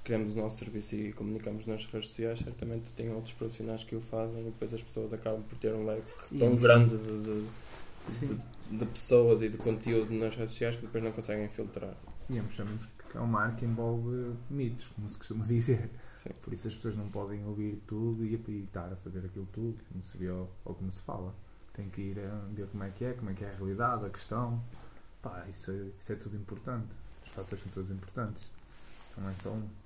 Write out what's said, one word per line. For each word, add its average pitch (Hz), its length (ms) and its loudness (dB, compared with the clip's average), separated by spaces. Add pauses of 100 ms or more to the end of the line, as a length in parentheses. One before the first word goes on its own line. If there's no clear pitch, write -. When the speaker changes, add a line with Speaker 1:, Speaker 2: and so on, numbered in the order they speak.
Speaker 1:
criamos 110 300 0
o 110 80 0
nosso 110 180 2
serviço - 360 0
e 104 180 -2
comunicamos 107 520 -4
nas 107 220 -2
redes 110 220 -2
sociais, 113 300 -2
certamente 117 560 -4
tem 117 160 -4
outros 113 220 -6
profissionais 113 500 -4
que - 120 -6
o 113 60 -2
fazem 113 400 -2
e 113 40 -4
depois 113 280 -4
as 110 100 -4
pessoas 110 300 -4
acabam 110 300 -2
por - 140 -8
ter 110 160 2
um 110 120 0
leque 110 260 -2 (200)
Speaker 2:
E 147 80 -2
Speaker 1:
tão 120 80 10
Speaker 2:
é - 20 10
um 123 80 8
Speaker 1:
grande 117 400 12
de, 107 260 -2
de, 107 260 -2 (680)
Speaker 2:
Sim. 131 220 0 (280)
Speaker 1:
de, 110 100 -2
de 113 60 2
pessoas 117 560 10
e 110 80 2
de 104 80 -4
conteúdo 113 560 2
nas 110 220 0
redes 113 180 -2
sociais 117 220 0
que 117 80 -8
depois 110 200 -2
não 113 80 0
conseguem 107 380 -2
filtrar. 101 460 -6 (340)
Speaker 2:
E 131 80 0
é 107 40 0
um 98 60 -2 (600)
que - 80 -8
é - 20 -6
uma 113 220 4
área 113 140 2
que 117 100 -2
envolve 117 680 0 (140)
mitos, 123 400 -2
como 104 200 -6
se - 80 -6
costuma 110 280 -4
<laughs> - 20 -2
dizer. 117 420 4 (260)
Speaker 1:
Sim. - 260 -10
Speaker 2:
Por - 120 -8
isso - 140 -6
as 110 80 -4
pessoas 107 200 -4
não 104 140 -4
podem 101 360 -4
ouvir 104 420 -4
tudo 113 380 0
e, 110 100 0 (120)
e 104 160 -4
estar 95 300 -6
a - 40 -6
fazer 92 280 -8
aquilo 95 260 -8
tudo, 113 380 -4
como 92 140 -8
se - 140 -12
vê 90 120 -4
ou, 90 200 -4 (140)
ou 92 120 -8
como 92 160 -4
se 95 100 -8
fala. - 340 -6 (380)
Tem 98 160 -8
que 98 120 -8
ir 98 180 -4
a 101 340 -6
ver 101 140 -6
como 98 160 -6
é 98 80 -4
que 117 140 -4
é, 127 80 -2
como 120 160 -6
é 95 40 -2
que 92 100 -6
é 101 60 -6
a 98 60 -10
realidade, 104 500 0
a 98 40 -4
questão. 117 540 -2 (580)
Pá, 90 280 -8
isso 92 220 -8
é, 98 160 -6 (140)
isso - 120 -6
é - 20 -2
tudo 101 200 -8
importante. 104 540 -6 (360)
Os - 60 -14
fatores 95 320 -8
são 92 80 -8
todos 95 200 -4
importantes. 101 540 -6 (720)
Não 98 120 -4
é 95 60 -4
só 95 160 -6
um. 110 160 -4 (180)